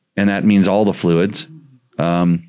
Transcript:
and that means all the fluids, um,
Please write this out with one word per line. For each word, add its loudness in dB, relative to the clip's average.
and 0
that -2
means 4
all 2
the 0
fluids, -2
um, 0